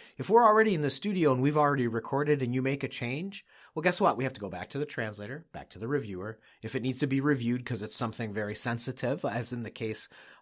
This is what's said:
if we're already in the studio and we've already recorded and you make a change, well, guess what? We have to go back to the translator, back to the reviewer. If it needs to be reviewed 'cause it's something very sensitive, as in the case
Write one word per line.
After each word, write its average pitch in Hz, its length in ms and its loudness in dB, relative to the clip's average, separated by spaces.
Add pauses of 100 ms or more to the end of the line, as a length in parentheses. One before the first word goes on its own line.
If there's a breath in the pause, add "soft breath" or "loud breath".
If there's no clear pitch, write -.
(180 loud breath)
if 135 100 -6
we're 233 160 8
already 214 300 6
in 151 80 0
the 143 80 2
studio 180 420 2
and 127 80 2
we've 147 160 4
already 143 300 4
recorded 135 560 0
and 123 100 -2
you 127 80 0
make 135 220 -2
a - 60 -4
change, 151 560 -6 (280 soft breath)
well, 160 120 -6
guess 175 160 2
what? 151 160 4
We 127 80 -2
have 131 80 -2
to - 80 -12
go 101 80 -6
back 90 220 -8
to 139 80 -6
the 147 80 -2
translator, 110 680 -8
back - 180 -14
to - 80 -18
the 107 80 -6
reviewer. 110 540 -4 (200 soft breath)
If 113 140 -8
it 120 80 0
needs 127 180 -2
to 147 60 2
be 135 140 2
reviewed 123 440 2
'cause 113 180 -4
it's 107 120 -6
something 110 380 -4
very 104 220 -2
sensitive, 123 680 -4
as 117 280 -2
in 120 100 -6
the 104 80 -6
case - 380 -6 (340 loud breath)